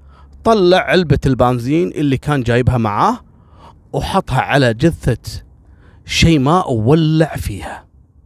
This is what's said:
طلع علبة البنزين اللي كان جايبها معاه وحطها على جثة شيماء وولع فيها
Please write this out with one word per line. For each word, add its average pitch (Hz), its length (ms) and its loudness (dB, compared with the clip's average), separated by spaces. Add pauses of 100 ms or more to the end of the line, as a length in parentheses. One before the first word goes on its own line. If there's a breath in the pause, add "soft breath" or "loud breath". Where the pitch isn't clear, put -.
(440 soft breath)
طلع 185 340 4
علبة 151 480 0
البنزين 127 640 0
اللي 139 300 -2
كان 143 260 -4
جايبها 120 340 0
معاه 117 420 0 (760 soft breath)
وحطها 131 480 -2
على 120 320 2
جثة - 680 -4 (640 soft breath)
شيماء 151 680 2
وولع 156 600 2
فيها - 500 -10 (400)